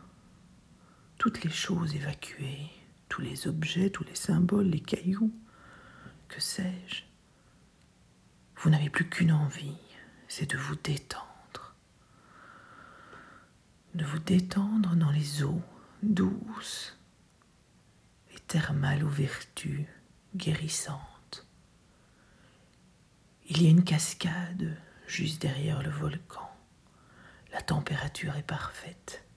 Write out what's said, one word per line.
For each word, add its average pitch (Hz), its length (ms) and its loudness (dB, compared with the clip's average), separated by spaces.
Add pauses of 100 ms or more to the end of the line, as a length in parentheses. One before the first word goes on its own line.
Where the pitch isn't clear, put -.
(1200)
toutes - 260 0
les 160 60 2
choses 165 440 -2
évacuées, 143 760 -8 (400)
tous - 140 -4
les 139 240 -6
objets, 165 440 0
tous - 140 -6
les - 100 -16
symboles, 185 520 4
les 156 140 4
cailloux, 202 520 0 (960)
que - 120 -10
sais-je, 185 640 -4 (1500)
vous 160 140 4
n'avez 147 200 4
plus 170 180 2
qu'une 165 240 4
envie, 147 440 0 (520)
c'est 143 220 -6
de 139 60 0
vous 139 200 -4
détendre. - 1000 -8 (2250)
De 156 100 -2
vous 147 140 -4
détendre 185 800 2
dans 156 140 6
les 147 320 0
eaux - 200 0 (400)
douces 202 960 -2 (1400)
et - 60 -18
thermales 143 640 0
aux 151 40 2
vertus 143 800 -4 (480)
guérissantes. - 1120 -6 (2000)
Il 165 140 4
y 165 40 10
a 156 40 10
une 175 140 10
cascade 165 920 -2 (300)
juste - 360 -4
derrière 147 400 -2
le 156 80 -4
volcan. 147 580 -6 (1040)
La - 80 -6
température 147 760 -2
est 151 60 -6
parfaite. - 800 -10 (120)